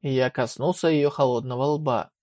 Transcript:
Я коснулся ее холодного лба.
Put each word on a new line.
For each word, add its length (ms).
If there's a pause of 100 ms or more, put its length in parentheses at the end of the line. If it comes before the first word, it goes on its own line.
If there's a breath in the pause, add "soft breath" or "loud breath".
Я 280
коснулся 580
ее 220
холодного 540
лба. 480 (120)